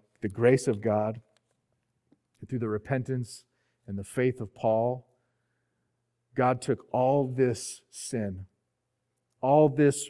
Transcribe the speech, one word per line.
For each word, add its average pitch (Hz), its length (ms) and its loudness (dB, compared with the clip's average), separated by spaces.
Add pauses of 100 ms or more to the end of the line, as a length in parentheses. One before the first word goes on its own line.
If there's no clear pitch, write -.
(220)
the 107 80 -2
grace 120 380 4
of 107 120 -2
God, 107 420 -2 (1300)
through 127 120 -6
the 113 100 -4
repentance 123 760 -6 (420)
and 98 120 -8
the 98 60 -8
faith 127 360 0
of 104 160 -12
Paul, 117 500 0 (1300)
God 127 260 2
took - 320 -2
all 131 340 0
this 127 600 -2
sin, 98 560 -8 (960)
all 147 260 6
this 139 420 2